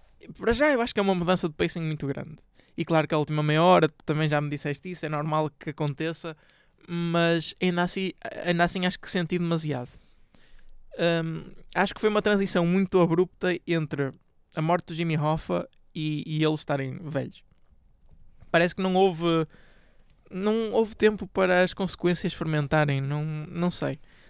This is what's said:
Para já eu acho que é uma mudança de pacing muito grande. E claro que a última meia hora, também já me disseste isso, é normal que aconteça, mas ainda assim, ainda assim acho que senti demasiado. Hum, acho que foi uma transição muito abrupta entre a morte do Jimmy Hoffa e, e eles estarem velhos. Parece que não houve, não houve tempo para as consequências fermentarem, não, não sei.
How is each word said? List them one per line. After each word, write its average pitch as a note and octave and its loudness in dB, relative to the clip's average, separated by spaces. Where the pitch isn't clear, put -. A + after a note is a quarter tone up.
Para A3+ 2
já C#4+ 4
eu B3 2
acho A#3+ -2
que G#3 0
é - 2
uma G3 2
mudança F3 0
de D3+ -10
pacing E3+ -2
muito D#3 -4
grande. D#3 -8
E E3 -4
claro D#3 4
que - -2
a D#3 2
última D3+ 0
meia D3+ 4
hora, F3 6
também D#3 0
já D3 0
me D3 -4
disseste C#3+ -8
isso, E3+ -10
é D3+ -6
normal D#3 -2
que - -10
aconteça, D#3+ -6
mas E3+ 0
ainda F3 2
assim, F#3+ -4
ainda E3+ 2
assim F3+ 0
acho F#3 -4
que - -12
senti F3 -2
demasiado. D#3 -2
Hum, E3 -6
acho G3 0
que - -16
foi A3 4
uma G#3 2
transição G3 2
muito F#3 4
abrupta F3 2
entre D3+ -2
a D#3 -2
morte E3+ 0
do E3+ -10
Jimmy E3 -2
Hoffa D#3 -2
e, D#3 -4
e D#3 0
eles D3+ 0
estarem C3+ -6
velhos. C#3+ -8
Parece E3+ 4
que G3 -6
não F#3 0
houve, E3+ 2
não G#3+ -2
houve A3 0
tempo G#3+ 2
para F#3 2
as F#3 0
consequências F3 -2
fermentarem, D3+ 0
não, D3 -4
não D#3 -4
sei. C#3 -4